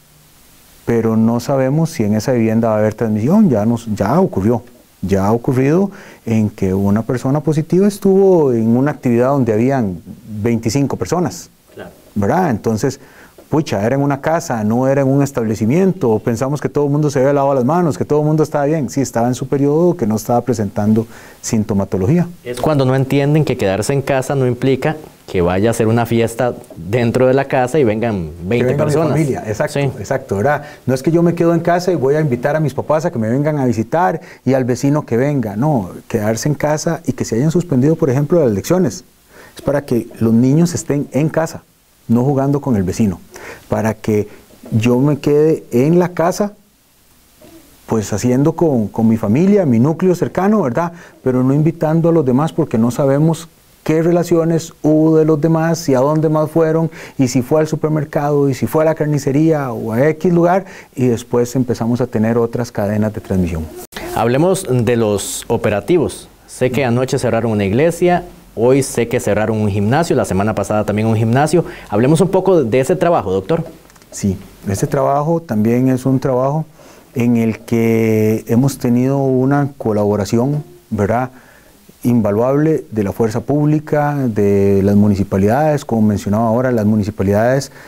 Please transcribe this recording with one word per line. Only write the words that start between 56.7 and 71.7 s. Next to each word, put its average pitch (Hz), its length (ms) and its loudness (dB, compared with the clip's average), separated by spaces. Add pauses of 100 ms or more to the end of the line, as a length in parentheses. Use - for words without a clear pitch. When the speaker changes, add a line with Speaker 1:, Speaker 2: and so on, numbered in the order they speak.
Speaker 1:
y 131 120 2
si 131 120 0
fue 156 200 2
al 156 60 0
supermercado, 151 800 0
y 135 60 0
si 139 140 -2
fue 156 160 0
a - 20 2
la 160 80 2
carnicería 147 800 0
o 113 200 -6
a 123 180 2
X 160 220 0
lugar, 175 340 2 (300)
y 127 120 0
después 120 480 0
empezamos 120 440 -2
a 127 60 -2
tener 113 320 0
otras 117 340 -2
cadenas 107 400 -2
de 107 100 -10
transmisión. 85 440 -2 (500)
Speaker 2:
Hablemos 143 540 0
de 123 260 0
los 107 520 -2
operativos. 113 800 -2 (160)
Sé - 240 -2
que 123 160 -2
anoche 127 320 0
cerraron 113 340 -2
una 104 140 0
iglesia, 170 580 0 (300)
hoy 131 300 2
sé 117 240 -4
que 120 120 -2
cerraron 107 380 0
un 107 120 0
gimnasio, 117 460 0
la 113 100 0
semana 101 280 0
pasada 104 320 -2
también 107 220 -2
un 113 80 0
gimnasio. 131 500 2 (240)